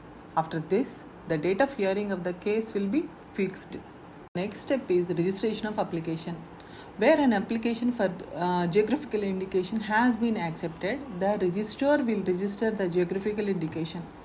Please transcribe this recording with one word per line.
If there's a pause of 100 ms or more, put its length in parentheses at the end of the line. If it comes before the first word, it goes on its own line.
(360)
After
this, (260)
the
date
of
hearing
of
the
case
will
be (260)
fixed. (580)
Next
step
is
registration
of
application. (640)
Where
an
application
for, (240)
uh,
geographical
indication
has
been
accepted, (200)
the
registrar
will
register
the
geographical
indication. (220)